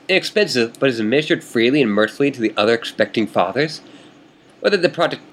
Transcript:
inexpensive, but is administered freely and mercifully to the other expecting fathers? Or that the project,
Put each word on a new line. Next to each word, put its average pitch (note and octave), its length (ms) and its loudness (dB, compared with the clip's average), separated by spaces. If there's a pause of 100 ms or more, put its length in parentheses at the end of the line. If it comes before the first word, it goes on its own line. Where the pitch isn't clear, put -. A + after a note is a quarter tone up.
inexpensive, D#3+ 720 0
but C3+ 80 2
is A#2 120 -2
administered C#3+ 440 0
freely B2+ 380 2
and A2 100 2
mercifully G#2+ 400 0
to B2 80 -10
the A2 160 0
other G#2+ 180 2
expecting A2 520 -2
fathers? A2 540 -2 (840)
Or G3+ 80 0
that G3 120 0
the F3 60 4
project, D3+ 340 -2 (100)